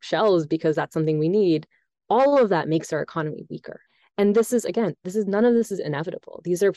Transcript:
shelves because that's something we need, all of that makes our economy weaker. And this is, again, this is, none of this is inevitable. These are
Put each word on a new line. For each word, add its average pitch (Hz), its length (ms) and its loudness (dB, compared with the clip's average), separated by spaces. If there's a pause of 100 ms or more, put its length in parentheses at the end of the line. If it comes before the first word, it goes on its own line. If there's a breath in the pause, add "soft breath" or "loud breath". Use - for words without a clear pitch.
shelves 175 460 2
because 160 280 0
that's 151 200 -4
something 156 240 0
we 156 100 0
need, 180 380 2 (440)
all 269 260 4
of 240 120 4
that 156 200 0
makes 160 240 -2
our 151 80 -2
economy 156 480 -8
weaker. - 320 -14 (360)
And 202 200 2
this 226 160 2
is, 240 120 0
again, 185 380 -4
this 185 140 -10
is, 214 100 -2
none 202 180 0
of 240 100 4
this 233 180 0
is 185 80 -4
inevitable. - 640 -8
These 175 180 -2
are 196 140 4